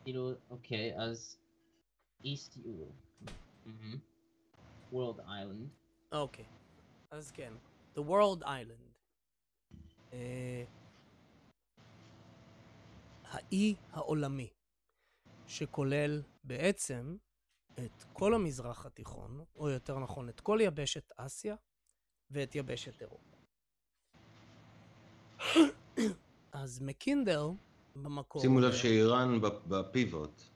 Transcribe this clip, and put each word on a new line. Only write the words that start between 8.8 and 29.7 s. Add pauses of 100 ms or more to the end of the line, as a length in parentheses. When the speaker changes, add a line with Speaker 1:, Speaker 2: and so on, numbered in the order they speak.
Speaker 2:
אה, (2500)
האי (160)
העולמי, (1000)
שכולל (220)
בעצם (560)
את (100)
כל
המזרח
התיכון, (120)
או
יותר
נכון,
את
כל
יבשת
אסיה, (760)
ואת
יבשת
אירופה. (2000)
<coughs> (920)
אז
מקינדר, (440)
במקור
Speaker 3:
שימו
לב
Speaker 2:
אומר
Speaker 3:
שאיראן
בפ-,
בפיבוט. (140)